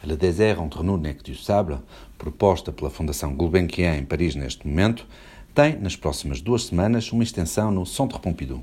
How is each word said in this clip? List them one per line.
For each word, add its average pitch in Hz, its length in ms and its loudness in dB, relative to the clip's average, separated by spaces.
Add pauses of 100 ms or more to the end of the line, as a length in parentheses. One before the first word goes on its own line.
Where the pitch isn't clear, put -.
Le 78 120 -2
Désert 90 460 2
entre 82 220 -6
nous 98 120 2
n'est 76 180 -4
que - 100 -16
du 69 100 -10
sable, 98 440 0 (380)
proposta - 540 2
pela 78 180 -6
Fundação 73 460 -4
Gulbenkian 85 640 2
em 69 80 -4
Paris 78 320 -2
neste 67 280 -8
momento, 95 400 2 (480)
tem, 147 240 6
nas 101 200 -4
próximas 71 440 -4
duas 117 260 0
semanas, 110 440 2
uma 117 140 2
extensão 107 480 0
no 92 120 0
Centre - 360 -4
Pompidou. 65 420 -6